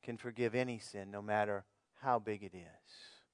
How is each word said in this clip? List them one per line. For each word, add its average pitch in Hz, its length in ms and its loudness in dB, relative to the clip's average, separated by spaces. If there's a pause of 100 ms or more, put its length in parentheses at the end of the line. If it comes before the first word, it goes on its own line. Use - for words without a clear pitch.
can 120 140 -6
forgive 117 380 0
any 123 240 2
sin, 98 300 -8
no 104 120 -6
matter 104 440 2 (360)
how 127 180 4
big 104 240 -2
it 92 100 -10
is. - 680 -18 (120)